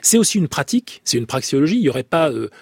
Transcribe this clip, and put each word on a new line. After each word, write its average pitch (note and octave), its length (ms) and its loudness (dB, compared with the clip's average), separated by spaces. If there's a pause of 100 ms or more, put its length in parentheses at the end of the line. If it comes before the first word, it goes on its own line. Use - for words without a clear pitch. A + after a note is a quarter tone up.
C'est - 160 4
aussi A3 180 2
une F3 120 0
pratique, - 560 -4
c'est - 120 -2
une A#2 100 -2
praxéologie. C#3 500 0
Il B3 60 0
n'y D3+ 60 2
aurait B2+ 140 -4
pas, D#3+ 280 0
euh, A2+ 200 -6 (120)